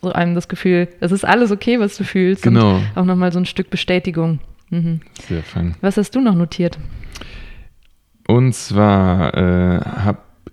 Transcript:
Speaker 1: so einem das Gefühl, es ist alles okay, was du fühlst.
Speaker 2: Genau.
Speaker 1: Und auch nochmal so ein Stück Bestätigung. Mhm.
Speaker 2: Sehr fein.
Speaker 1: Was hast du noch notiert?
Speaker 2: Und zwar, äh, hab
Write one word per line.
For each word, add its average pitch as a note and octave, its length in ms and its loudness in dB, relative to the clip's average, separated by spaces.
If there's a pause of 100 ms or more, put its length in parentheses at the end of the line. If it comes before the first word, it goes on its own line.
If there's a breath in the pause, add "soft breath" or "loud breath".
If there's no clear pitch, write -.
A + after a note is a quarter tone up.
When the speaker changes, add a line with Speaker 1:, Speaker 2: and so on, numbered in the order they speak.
Speaker 1:
so F3+ 120 -4
einem F3 240 0
das F3 120 -4
Gefühl, F3 400 0 (120)
es E3+ 100 -2
ist G3 140 0
alles A3 260 4
okay, A3+ 300 0
was G3+ 160 -2
du G3 80 -6
fühlst. F#3 400 0
Speaker 2:
Genau. A2+ 320 6
Speaker 1:
Und G2 80 0 (100)
auch F3+ 100 0
nochmal F3+ 280 2
so F3+ 80 0
ein F#3 40 0
Stück - 260 -6
Bestätigung. E3 680 -2 (320)
Mhm. E3 300 -2 (280)
Speaker 2:
Sehr E2 140 -4
fein. E2+ 380 -4
Speaker 1:
Was G3 160 -2
hast G#3 180 -2
du C4 60 0
noch A3 160 2
notiert? F3 420 -2 (1500 loud breath)
Speaker 2:
Und B2 260 4
zwar, F#2+ 800 2
äh, F2+ 460 2
hab - 480 -4 (240)